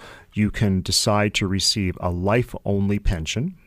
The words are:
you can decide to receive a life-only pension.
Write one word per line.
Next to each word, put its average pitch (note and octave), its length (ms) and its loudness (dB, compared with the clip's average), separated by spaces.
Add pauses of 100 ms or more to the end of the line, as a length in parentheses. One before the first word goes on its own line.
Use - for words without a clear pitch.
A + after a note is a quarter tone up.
(340)
you G#2 160 2
can F#2+ 320 2
decide G#2 500 2
to - 140 0
receive F#2+ 520 0
a F2+ 120 -2
life-only G2+ 880 0
pension. G2+ 560 -2 (120)